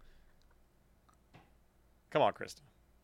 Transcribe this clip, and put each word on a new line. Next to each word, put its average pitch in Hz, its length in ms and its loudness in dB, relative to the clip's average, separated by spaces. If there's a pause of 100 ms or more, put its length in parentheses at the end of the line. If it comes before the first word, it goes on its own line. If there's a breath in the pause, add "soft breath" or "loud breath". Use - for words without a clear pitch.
(2000)
Come 151 120 6
on, 104 100 10
Krista. - 280 -10 (440)